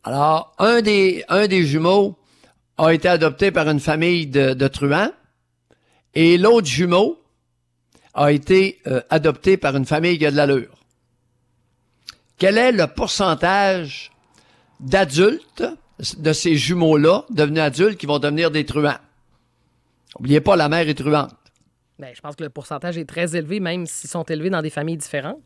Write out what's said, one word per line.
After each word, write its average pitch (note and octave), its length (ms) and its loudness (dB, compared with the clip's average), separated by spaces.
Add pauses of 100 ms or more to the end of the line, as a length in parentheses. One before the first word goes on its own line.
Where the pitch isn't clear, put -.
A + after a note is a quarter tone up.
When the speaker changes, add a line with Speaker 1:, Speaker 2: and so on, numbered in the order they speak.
Speaker 1:
Alors, D3 540 -2
un A#3 240 4
des, G3 480 2
un G3+ 180 2
des F#3 180 2
jumeaux F3+ 520 0 (600)
a D#3+ 160 4
été E3 160 0
adopté E3 420 2
par D#3 180 0
une D3 100 0
famille D#3+ 480 0
de, C3+ 260 2
de C#3 140 0
truands D#3 440 -2 (1040)
et E3+ 220 4
l'autre G#3+ 300 4
jumeau F3 520 0 (960)
a D3 180 2
été, F#3+ 560 2
euh, C3 220 -2
adopté D#3+ 480 2
par C#3 180 -2
une C3+ 100 0
famille E3 320 0
qui D3+ 80 0
a D3 60 2
de C#3 60 -4
l'allure. C#3 380 0 (1600)
Quel G3 200 2
est B3+ 140 4
le F3 160 0
pourcentage F#3+ 1200 -2 (680)
d'adultes, F#3 840 0 (540)
de D#3 160 -2
ces D#3+ 220 0
jumeaux-là, D#3+ 760 2
devenus D#3 320 0
adultes, D#3 360 0
qui - 80 -14
vont D3 140 -2
devenir D3+ 300 -2
des D3+ 160 -2
truands ? C#3+ 320 -2 (1200)
Oubliez C#3+ 220 2
pas, F#3+ 160 2
la D3+ 140 0
mère E3 180 0
est D3+ 100 -2
truande. D3 340 -2 (680)
Speaker 2:
Ben, C3+ 160 -20
je - 60 -20
pense D3 160 -16
que E3 60 -12
le C#3+ 60 -12
pourcentage D#3 480 -12
est D#3+ 80 -10
très E3 300 -6
élevé, E3+ 240 -6
même F3 260 -6
s'ils - 240 -14
sont E3 140 -8
élevés D#3+ 260 -6
dans E3+ 120 -4
des D#3 80 -6
familles D#3 280 -6
différentes. D3+ 480 -10